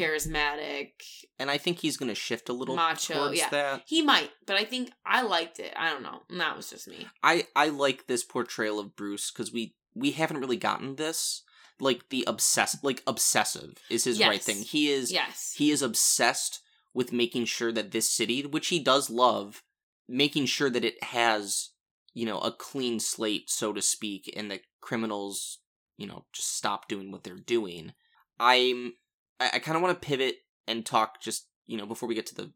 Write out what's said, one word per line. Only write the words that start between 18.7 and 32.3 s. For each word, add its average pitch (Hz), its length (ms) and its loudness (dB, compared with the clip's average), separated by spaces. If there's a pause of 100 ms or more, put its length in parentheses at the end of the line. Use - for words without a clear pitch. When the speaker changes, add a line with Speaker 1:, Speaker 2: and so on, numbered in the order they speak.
Speaker 2:
does 135 280 4
love, 110 540 2 (460)
making 139 380 2
sure 139 220 0
that 120 160 0
it - 200 -2
has, 110 640 0 (420)
you 117 140 -4
know, 101 140 -2
a 113 120 0
clean 123 480 -4
slate, - 480 -2
so 107 240 -2
to 101 80 -6
speak, 101 560 -4
and 107 140 -8
the 95 100 -8 (220)
criminals, 104 800 -4 (360)
you 104 100 -10
know, - 260 -16
just - 240 -6
stop - 320 -4
doing 98 240 -8
what 98 120 -14
they're 92 140 -14
doing. 92 540 -2 (460)
I'm, 123 560 4 (440)
I, 127 160 2
I 127 60 0
kinda 160 200 0
wanna 180 140 2
pivot 135 440 -2 (280)
and 113 180 -4
talk - 380 2
just, - 240 -6 (200)
you 113 120 -6
know, 104 80 -8
before 113 220 -6
we 117 80 -2
get 110 100 -2
to - 80 -12